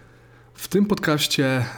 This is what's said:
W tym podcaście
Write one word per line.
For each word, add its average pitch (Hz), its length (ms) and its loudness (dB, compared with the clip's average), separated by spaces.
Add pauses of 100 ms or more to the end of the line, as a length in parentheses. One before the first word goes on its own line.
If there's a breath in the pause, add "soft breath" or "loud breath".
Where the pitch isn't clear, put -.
(540 loud breath)
W - 140 -14
tym 202 180 4
podcaście 147 800 0 (140 loud breath)